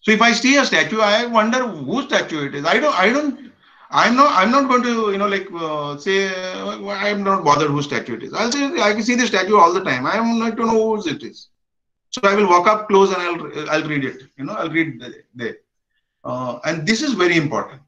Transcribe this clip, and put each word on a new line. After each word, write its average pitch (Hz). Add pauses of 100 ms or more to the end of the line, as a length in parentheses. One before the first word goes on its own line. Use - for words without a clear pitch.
So 214
if 220
I 233
see 254
a 269
statue, 165
I 220
wonder 233
whose 175
statue 160
it 135
is. 143
I 185
don't, 294
I 190
don't, 285 (400)
I'm 190
not, 285
I'm 190
not 269
going 247
to, 226
you 196
know, 202
like, 196
uh, 151
say, 196
uh, 190
I'm 202
not 196
bothered 147
whose 143
statue 120
it -
is. 104
I'll 233
say, 277
I 208
can 220
see 240
the 233
statue 190
all 180
the 185
time. 135
I 185
am 233
not 226
to 233
know 220
whose 196
it 127
is. - (640)
So 254
I 202
will 208
walk 175
up 214
close 196
and 180
I'll, 156
I'll 156
read 143
it. - (140)
You 135
know, 185
I'll 165
read 156
the, 117 (200)
the, 117 (640)
uh, 127
and 156
this 220
is 277
very 175
important. 135